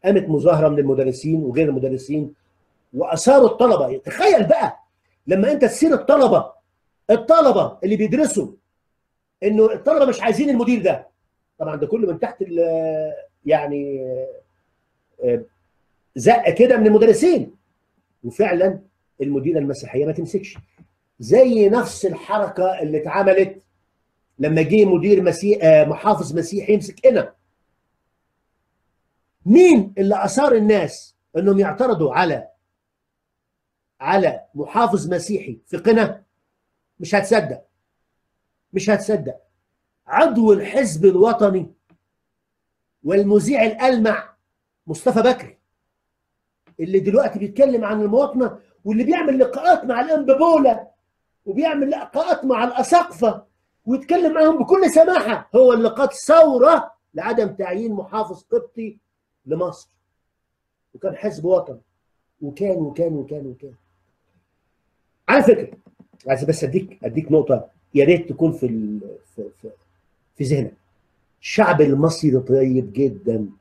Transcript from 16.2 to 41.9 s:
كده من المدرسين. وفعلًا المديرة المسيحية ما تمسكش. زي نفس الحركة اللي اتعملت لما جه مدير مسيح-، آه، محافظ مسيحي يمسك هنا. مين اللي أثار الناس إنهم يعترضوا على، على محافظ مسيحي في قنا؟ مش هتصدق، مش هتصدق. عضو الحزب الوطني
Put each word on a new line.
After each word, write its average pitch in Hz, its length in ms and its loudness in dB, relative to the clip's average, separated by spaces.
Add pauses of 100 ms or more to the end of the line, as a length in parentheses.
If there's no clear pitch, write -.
كده 247 260 4
من 214 100 2
المدرسين. 226 680 4 (680)
وفعلًا 185 560 -2 (400)
المديرة 143 380 -2
المسيحية 139 480 -4
ما 160 60 -4
تمسكش. 180 460 -8 (640)
زي 214 480 4
نفس 226 380 -2
الحركة 185 760 -4
اللي 151 200 -4
اتعملت 190 600 0 (760)
لما 156 240 0
جه 202 220 4
مدير 185 380 2
مسيح-، 190 420 0
آه، 156 200 8
محافظ 156 540 -4
مسيحي 190 360 -4
يمسك - 320 -2
هنا. 240 280 2 (2000)
مين 262 520 6
اللي 196 260 -2
أثار 254 300 0
الناس 208 600 -2 (220)
إنهم 196 220 2
يعترضوا 165 560 -2
على، 151 340 -2 (1500)
على 165 440 -2 (100)
محافظ 190 600 -2
مسيحي 135 520 -8
في 180 100 -10
قنا؟ 220 460 0 (800)
مش 165 140 -6
هتصدق، 196 500 -2 (1080)
مش 190 180 -4
هتصدق. 196 460 -2 (720)
عضو 220 460 2
الحزب 196 520 -2
الوطني 190 680 2 (1300)